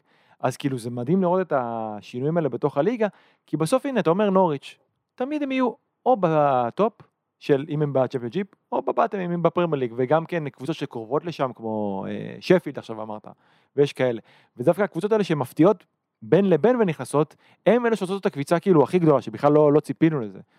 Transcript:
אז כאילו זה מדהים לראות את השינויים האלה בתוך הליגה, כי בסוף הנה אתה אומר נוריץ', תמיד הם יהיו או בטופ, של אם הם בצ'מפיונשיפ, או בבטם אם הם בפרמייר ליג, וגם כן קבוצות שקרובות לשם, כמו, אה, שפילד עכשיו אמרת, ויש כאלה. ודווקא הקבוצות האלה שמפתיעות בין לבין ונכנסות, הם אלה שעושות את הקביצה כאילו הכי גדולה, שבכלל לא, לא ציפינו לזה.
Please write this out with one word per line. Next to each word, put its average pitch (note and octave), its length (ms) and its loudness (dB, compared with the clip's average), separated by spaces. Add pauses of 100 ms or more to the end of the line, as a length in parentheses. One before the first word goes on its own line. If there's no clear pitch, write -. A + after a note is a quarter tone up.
(400)
אז C3 180 -2
כאילו C3+ 200 -4
זה A#2 120 -8
מדהים B2 320 0
לראות F3+ 200 2
את E3+ 140 -4
השינויים A#2 840 -4
האלה D#3 120 0
בתוך C#3+ 280 -4
הליגה, G#3+ 300 0 (400)
כי D#3 100 -4
בסוף E3 280 0
הנה C4+ 140 -2
אתה D#3 100 2
אומר G3+ 200 2
נוריץ', F3+ 480 -2 (380)
תמיד C#4+ 280 -6
הם C4+ 80 -4
יהיו B3+ 200 0 (360)
או B3 120 4
בטופ, D3+ 720 2 (460)
של C#3 300 2
אם D3+ 120 -2
הם C#3+ 120 -2
בצ'מפיונשיפ, C3 540 -2 (240)
או - 100 0
בבטם A3+ 380 -2
אם F3+ 120 -6
הם E3+ 120 -2
בפרמייר E3 360 0
ליג, A#2+ 160 -4
וגם C#3 300 0
כן D#3 240 -6
קבוצות - 260 -8
שקרובות B2+ 500 -6
לשם, D3 300 -4
כמו, G#2 540 -6
אה, G#2+ 300 -10
שפילד E3 380 2
עכשיו A2 240 -10
אמרת, G#2+ 260 -12 (480)
ויש C#3+ 180 2
כאלה. B2 280 -2 (360)
ודווקא D#3+ 240 0
הקבוצות G3+ 300 -4
האלה G#3+ 120 2
שמפתיעות D#3+ 600 2 (380)
בין E3 280 2
לבין F#3 260 2
ונכנסות, D#3 600 -2 (300)
הם A#3+ 200 4
אלה A3+ 100 0
שעושות F#3+ 260 -4
את - 40 -2
הקביצה E3 340 -2
כאילו D#3+ 240 6
הכי F3+ 160 0
גדולה, D3+ 220 4
שבכלל A#2 320 0
לא, D3 200 6
לא D3+ 60 6
ציפינו D3+ 400 0
לזה. G2+ 200 -10 (200)